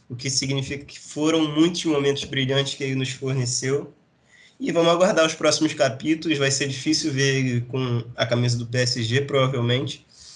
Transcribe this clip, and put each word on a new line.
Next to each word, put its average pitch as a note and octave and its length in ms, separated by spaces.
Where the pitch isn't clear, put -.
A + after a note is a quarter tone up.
o B2+ 80
que C3 140
significa C#3 560
que - 140
foram D#3 480
muitos D#3+ 380
momentos C#3+ 380
brilhantes C3+ 520
que - 80
ele C3 120
nos C3 140
forneceu. C3 840
E C4 120
vamos E3 200
aguardar D#3+ 340
os D#3+ 80
próximos D#3 400
capítulos. D3+ 640
Vai C3+ 140
ser C#3 160
difícil D#3 440
ver C3+ 260
ele B2+ 240
com B2 420
a B2+ 100
camisa A#2+ 320
do A#2 100
P B2 120
S A#2+ 240
G, A#2+ 180
provavelmente. C3 840